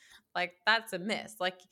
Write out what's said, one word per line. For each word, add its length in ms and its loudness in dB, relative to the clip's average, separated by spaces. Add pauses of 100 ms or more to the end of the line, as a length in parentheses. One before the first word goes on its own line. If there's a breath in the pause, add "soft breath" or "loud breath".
(340 soft breath)
like, 200 -2 (120)
that's 280 4
a 40 -4
miss. 420 -4
Like, 200 0 (120)